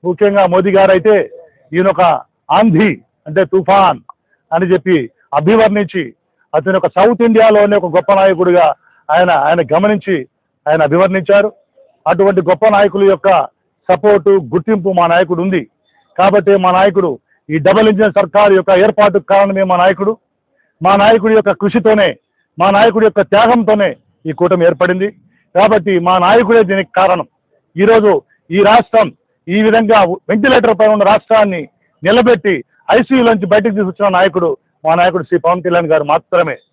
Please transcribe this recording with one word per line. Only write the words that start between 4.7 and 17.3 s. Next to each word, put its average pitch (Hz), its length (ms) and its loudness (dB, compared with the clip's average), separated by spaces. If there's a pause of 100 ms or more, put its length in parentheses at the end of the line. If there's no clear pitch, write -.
చెప్పి 180 260 0 (420)
అభివర్ణించి, 202 640 0 (520)
అతని 180 240 -2
ఒక - 160 -2
సౌత్ 208 320 0
ఇండియాలోనే 214 520 2
ఒక 180 160 -6
గొప్ప 180 240 -2
నాయకుడిగా 180 460 2 (480)
ఆయన, 180 180 2 (160)
ఆయన 170 140 0 (120)
గమనించి 196 420 -2 (520)
ఆయన 160 200 0
అభివర్ణించారు. 190 600 0 (640)
అటువంటి 190 380 0
గొప్ప 185 160 0 (100)
నాయకుల 202 280 0 (100)
యొక్క 185 160 -2 (600)
సపోర్టు, 202 440 2 (200)
గుర్తింపు 190 360 -4 (100)
మా 175 140 2
నాయకుడు 175 320 -2
ఉంది. 185 180 -4 (560)
కాబట్టి 196 340 2 (120)
మా 180 120 0
నాయకుడు, 190 340 0 (420)